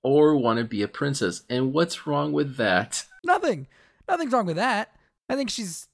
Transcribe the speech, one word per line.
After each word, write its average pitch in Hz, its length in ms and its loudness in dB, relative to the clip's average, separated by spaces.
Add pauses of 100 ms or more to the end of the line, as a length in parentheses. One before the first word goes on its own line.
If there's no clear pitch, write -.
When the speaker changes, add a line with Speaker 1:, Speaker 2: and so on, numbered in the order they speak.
Speaker 1:
or 151 340 6
wanna 117 260 2
be 110 180 -4
a 104 60 0
princess. 139 640 -4
And 131 240 0
what's 165 340 -2
wrong 147 240 -2
with 147 260 -2
that? 101 480 0 (180)
Speaker 2:
Nothing. 320 440 2 (400)
Nothing's 330 240 0
wrong 240 140 2
with 165 100 -2
that. 220 360 -2 (360)
I 254 80 -2
think 269 140 -4
she's 190 440 -8